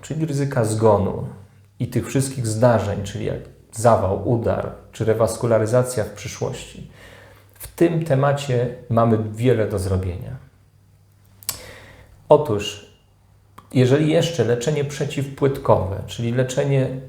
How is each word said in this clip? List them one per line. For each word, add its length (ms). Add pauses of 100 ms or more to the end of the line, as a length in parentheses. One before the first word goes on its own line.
czyli 240
ryzyka 380
zgonu 600 (520)
i 100
tych 200
wszystkich 380
zdarzeń, 560
czyli 220
jak 140 (340)
zawał, 560
udar 440 (200)
czy 120
rewaskularyzacja 1000
w 60
przyszłości, 800 (640)
w 140
tym 360
temacie 720 (160)
mamy 280 (140)
wiele 360
do 100
zrobienia. 580 (1900)
Otóż, 640 (800)
jeżeli 380
jeszcze 340
leczenie 400
przeciwpłytkowe, 1200
czyli 260
leczenie 560 (200)